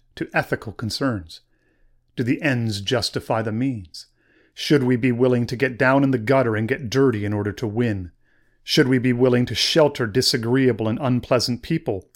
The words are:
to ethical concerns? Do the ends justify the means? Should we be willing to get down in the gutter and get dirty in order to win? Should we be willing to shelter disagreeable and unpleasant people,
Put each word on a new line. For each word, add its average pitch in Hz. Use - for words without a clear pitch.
to -
ethical 139
concerns? 107
Do -
the 123
ends 117
justify 113
the 110
means? 110
Should 139
we 127
be 123
willing 120
to 123
get 127
down 135
in 139
the 127
gutter 117
and 107
get 127
dirty 123
in 104
order 104
to 123
win? 104
Should -
we 127
be 123
willing 123
to 120
shelter 147
disagreeable 120
and 110
unpleasant 123
people, 120